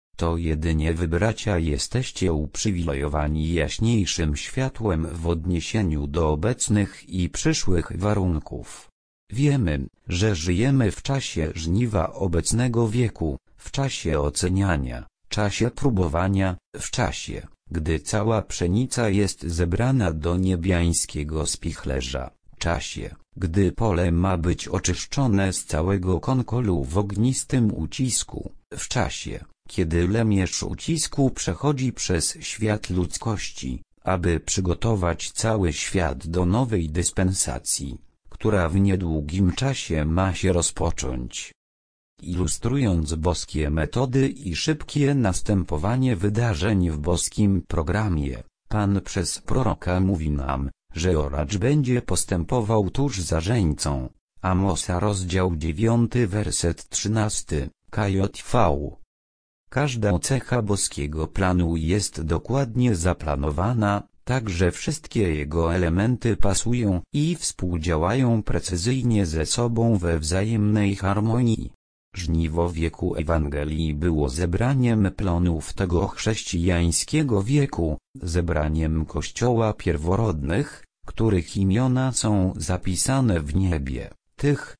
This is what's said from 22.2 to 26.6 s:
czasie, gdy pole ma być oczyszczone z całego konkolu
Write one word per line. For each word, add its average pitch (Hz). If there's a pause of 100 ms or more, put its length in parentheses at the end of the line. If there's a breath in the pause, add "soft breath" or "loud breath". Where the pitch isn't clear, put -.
czasie, - (220)
gdy 87
pole 90
ma 90
być 82
oczyszczone 98
z -
całego 90
konkolu 117